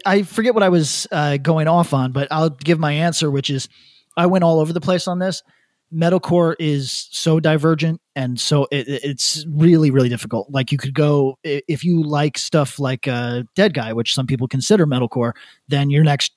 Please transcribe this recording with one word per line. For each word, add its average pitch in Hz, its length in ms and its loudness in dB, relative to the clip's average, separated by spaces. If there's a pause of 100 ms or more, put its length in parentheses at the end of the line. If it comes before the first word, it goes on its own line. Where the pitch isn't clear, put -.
I 202 160 4
forget 226 320 0
what 214 80 2
I 190 60 4
was, 165 420 0
uh, 147 280 -2
going 156 280 0
off 165 260 2
on, 131 200 0
but 139 180 -2
I'll 156 200 0
give 147 280 -2
my 151 140 -2
answer, 156 400 -2
which 139 180 -4
is 135 180 -6 (480)
I 170 100 4
went 180 180 2
all 165 160 4
over 156 120 0
the 170 80 -4
place 180 280 -2
on 180 100 -4
this. 185 240 -4 (500)
Metalcore 170 680 2
is 143 500 -4
so 160 300 0
divergent, 160 600 2 (140)
and 127 240 -4
so 143 320 0
it, 139 160 -4
it, 135 160 -6
it's 147 460 -6
really, 156 420 4
really 127 180 4
difficult. 113 400 -6
Like, 135 220 -4
you 143 80 0
could 135 160 -8
go, 143 500 2
i-, 143 220 -4
if 147 160 -4
you 165 220 2
like 147 340 -2
stuff - 400 -2
like, 131 300 -4
uh, 123 340 -4 (140)
Dead 190 180 2
Guy, 113 180 -6
which 117 220 -4
some 131 140 -2
people 127 180 -2
consider 151 400 2
metalcore, 123 460 -2 (340)
then 139 240 0
your 147 140 4
next, 147 320 0